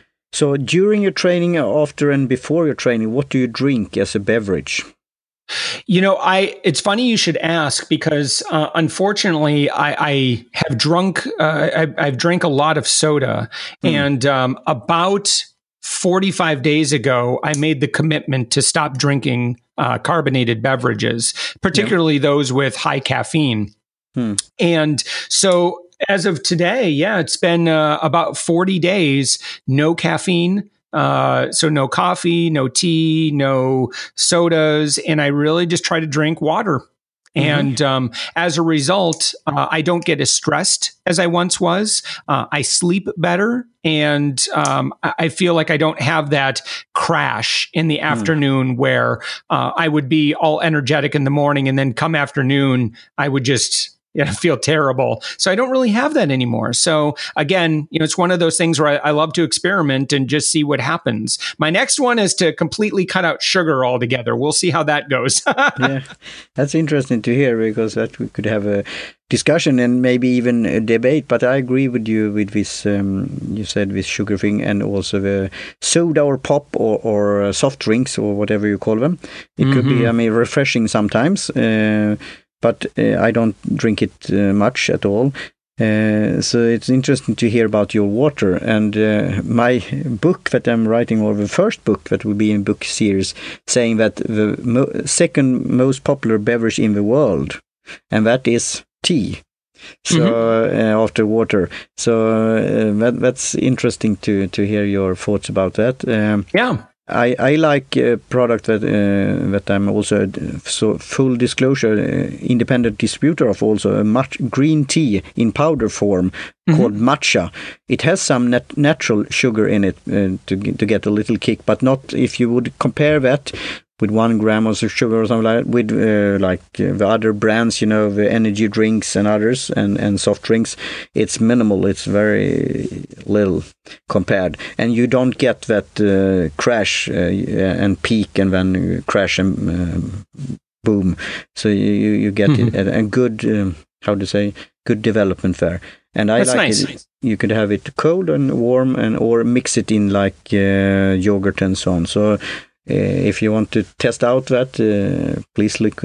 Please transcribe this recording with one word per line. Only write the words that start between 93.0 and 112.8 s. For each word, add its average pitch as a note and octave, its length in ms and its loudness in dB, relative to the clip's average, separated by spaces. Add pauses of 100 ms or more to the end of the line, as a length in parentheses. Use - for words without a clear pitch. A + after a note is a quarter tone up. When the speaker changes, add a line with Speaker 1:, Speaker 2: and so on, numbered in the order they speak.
Speaker 1:
saying A#2 300 2
that G#2+ 200 2
the G#2+ 460 -2
mo-, B2 280 0 (160)
second C3+ 640 2
most C3 340 2
popular B2+ 340 0
beverage A2+ 400 0
in G#2+ 160 2
the G2+ 80 0
world, G#2 580 0 (500)
and G#2+ 160 2
that B2+ 200 2
is - 380 -2 (180)
tea. G#2+ 380 -2 (640)
So, - 160 0
Speaker 2:
Mm-hmm. A2+ 580 2
Speaker 1:
uh, A2 240 2
after A2 220 2
water. G#2+ 460 2 (260)
So, - 160 0 (460)
uh, G#2+ 420 0
that, A#2 200 2
that's B2+ 340 -2
interesting A#2+ 640 0
to, G2 300 -2
to G2+ 180 -2
hear G#2 180 0
your G2 320 0
thoughts G2+ 320 -4
about F#2+ 260 0
that. B2 320 -2
Um, G#2 460 0
Speaker 2:
Yeah. A3+ 240 0 (320)
Speaker 1:
I, B2 320 0
I C3 160 4
like D3 400 0
a B2 220 2
product A#2 480 0
that, G#2+ 180 0
uh, G2+ 640 0
that G2 180 -2
I'm G2+ 200 0
also, G2+ 400 0
uh, - 360 -8
so - 340 -2
full C3 380 0
disclosure, B2 580 0
uh, - 460 -2
independent A#2+ 580 0